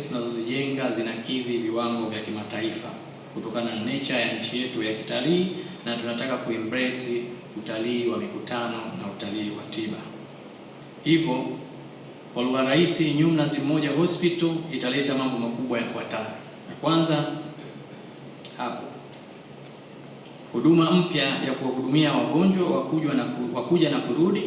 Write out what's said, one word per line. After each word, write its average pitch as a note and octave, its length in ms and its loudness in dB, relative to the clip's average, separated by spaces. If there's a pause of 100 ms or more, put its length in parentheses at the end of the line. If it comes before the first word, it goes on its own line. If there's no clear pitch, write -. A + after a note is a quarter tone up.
tunazozijenga B2 840 -2
zinakidhi A#2 640 -2
viwango A2+ 520 0
vya G#2+ 100 -4
kimataifa G#2+ 680 -4 (460)
kutokana A#2 400 -4
na G#2+ 60 -4 (120)
nature B2+ 280 0
ya A#2 120 2
nchi A2+ 300 -2
yetu A2+ 200 -2
ya A2 120 0
kitalii, D3 520 2 (380)
na A#2 120 -2
tunataka A#2+ 400 -2
kuembrace A#2+ 840 -2 (340)
utalii A#2 520 0
wa G#2+ 100 2
mikutano A#2 580 -4 (260)
na G2+ 140 -6
utalii G#2 340 -4
wa - 200 -8
tiba. - 260 -4 (1080)
Hivyo, D3+ 400 4 (920)
kwa A#2+ 80 0
lugha C3 200 2
rahisi, D#3 420 4 (100)
New D#3+ 140 6
Mnazi D3 320 4
Mmoja C#3+ 300 2
Hospital E3+ 600 4 (220)
italeta C3+ 420 0
mambo B2+ 240 0
makubwa A#2 400 -2
yafuatayo. A2+ 460 -4 (460)
Ya - 100 -12
kwanza, D#3 440 4 (1300)
hapo, A#2+ 260 -6 (1700)
huduma D#3+ 380 8
mpya E3+ 340 4
ya C3+ 280 0
kuwahudumia C3 600 2
wagonjwa F3+ 580 4
wa C#3 140 2
kuja D3+ 300 2
na B2 100 2
ku-, B2 320 -4
wa B2 80 -2
kuja E3 260 6
na C3+ 80 2
kurudi, D#3+ 480 4